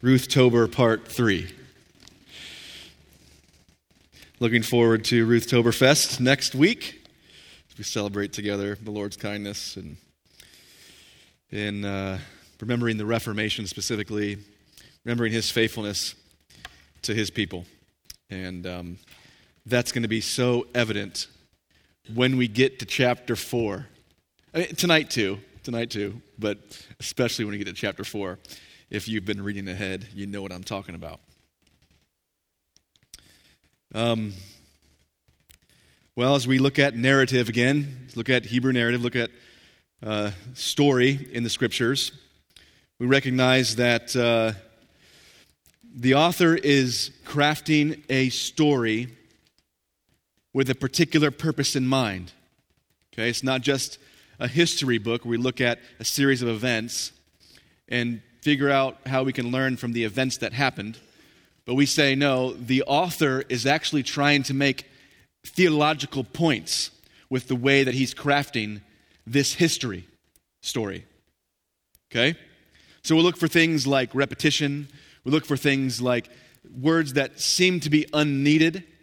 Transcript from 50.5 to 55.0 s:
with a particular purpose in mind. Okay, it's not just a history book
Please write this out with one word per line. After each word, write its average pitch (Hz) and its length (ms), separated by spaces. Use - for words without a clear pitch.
with 131 180
a 127 40
particular 151 540
purpose 151 460
in 131 100
mind. 110 460
Okay, 113 160
it's 117 140
not 131 180
just 135 380
a - 80
history 135 500
book 117 260